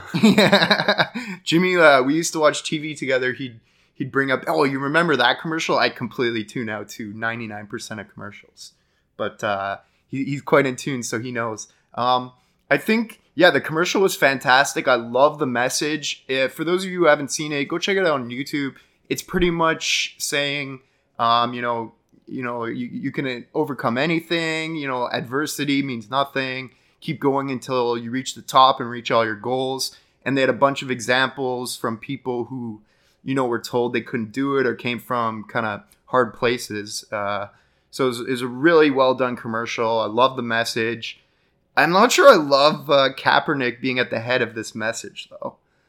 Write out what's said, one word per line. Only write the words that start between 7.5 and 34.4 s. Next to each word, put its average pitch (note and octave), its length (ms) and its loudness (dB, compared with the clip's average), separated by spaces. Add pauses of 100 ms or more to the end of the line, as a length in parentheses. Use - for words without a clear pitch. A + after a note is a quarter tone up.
percent A2 320 -12
of G2 140 -14
commercials. - 580 -20 (460)
But, G#2 260 -6
uh, G2 360 -2 (280)
he, C3+ 160 -6
he's C#3 180 -6
quite C#3+ 240 2
in B2+ 120 -4
tune, C3 260 -6
so A2+ 160 -6
he B2+ 140 -10
knows. A#2 340 -6 (280)
Um, B2+ 360 0 (400)
I C#3+ 60 6
think, A3 420 -2 (160)
yeah, E3+ 160 6
the C#3 100 2
commercial F3 400 0
was F#3 140 2
fantastic. C#3 720 2
I C3 80 6
love B2 420 2
the D3 80 -2
message. C3 840 -2
If, C3 240 0
for E3 100 -8
those F3+ 220 -2
of F#3+ 60 -8
you F3+ 80 -4
who E3+ 80 2
haven't D3 240 4
seen D3+ 200 -6
it, C#3+ 140 -2
go D#3+ 120 -4
check G3 200 -2
it F#3+ 80 2
out D3 160 0
on A#2 80 -10
YouTube. C3+ 460 -6 (340)
It's C3+ 120 -4
pretty F3+ 300 0
much D#3+ 680 -2
saying, C#3+ 600 -4 (400)
um, A#2+ 340 2
you A#2+ 80 -6
know, A#2 320 -4 (320)
you - 160 -10
know, A#2+ 240 -6
you, A#2+ 220 -6
you B2 240 -8
can B2+ 420 -6
overcome C3+ 440 -2
anything, D#3+ 800 -2
you C#3+ 120 -6
know, B2+ 220 -4
adversity C#3 760 -2
means A#2 260 -10
nothing. C3 640 -4 (300)
Keep C3+ 180 -6
going C#3 320 0
until B2 460 -2
you A#2 140 -10
reach C3 220 -6
the A2+ 80 -18
top C3 380 4
and A#2+ 100 -6
reach A#2+ 220 -8
all A#2 140 4
your A2 100 -2
goals. C3 640 -4 (260)
And C3 140 -2
they C3+ 40 2
had C3 80 4
a B2+ 40 4
bunch C#3 280 2
of C#3 80 -6
examples B2+ 840 -2
from A2+ 220 -4
people B2 480 -6
who, A#2 360 -10 (440)
you C3+ 100 -2
know, C3+ 100 0
were A#2+ 140 0
told A#2+ 320 -2
they A#2+ 100 -2
couldn't A2+ 300 -6
do C#3 260 -2